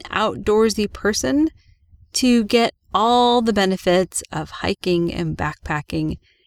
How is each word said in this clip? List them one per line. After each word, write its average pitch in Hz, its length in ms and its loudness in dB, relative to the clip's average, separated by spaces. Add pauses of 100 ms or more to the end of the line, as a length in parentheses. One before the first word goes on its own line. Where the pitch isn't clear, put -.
(100)
outdoorsy 208 840 0
person 262 560 0 (640)
to 240 300 2
get 233 300 0 (200)
all 240 480 2
the 226 100 0
benefits 190 680 0 (100)
of 156 180 -8
hiking 175 600 -2
and 160 240 -4
backpacking. 156 840 -6 (280)